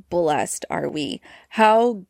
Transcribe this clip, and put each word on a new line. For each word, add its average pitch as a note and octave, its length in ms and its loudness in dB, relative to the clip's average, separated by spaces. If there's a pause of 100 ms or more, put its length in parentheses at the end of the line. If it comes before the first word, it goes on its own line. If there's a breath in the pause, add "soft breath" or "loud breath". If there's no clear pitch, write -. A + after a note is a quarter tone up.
blessed D3+ 640 -2
are D3+ 180 -4
we? D3+ 320 -6 (280 loud breath)
How A3 600 2